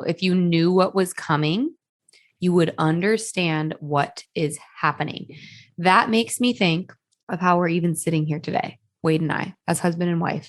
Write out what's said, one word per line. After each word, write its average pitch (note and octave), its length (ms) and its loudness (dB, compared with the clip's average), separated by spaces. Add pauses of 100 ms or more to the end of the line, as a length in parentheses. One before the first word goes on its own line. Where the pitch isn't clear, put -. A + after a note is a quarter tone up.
If E3 160 -4
you F#3 120 2
knew F3 380 2
what F#3 220 2
was F#3 180 0
coming, E3 600 -2 (640)
you F3+ 120 2
would E3+ 260 2
understand E3 1000 0
what C#3+ 440 -2 (100)
is D3+ 240 -2 (220)
happening. D3+ 480 -4 (500)
That F#3 320 4
makes A3+ 300 0
me B3 120 2
think F#3 400 0 (360)
of F3 120 -6
how F3+ 180 4
we're F3 100 2
even E3+ 260 0
sitting D#3+ 320 -2
here D3+ 120 -4
today, - 400 -4 (240)
Wade D#3+ 180 2
and D#3 120 -2
I, - 220 -4 (120)
as E3+ 140 -2
husband F3 300 0
and E3+ 100 0
wife. - 280 -4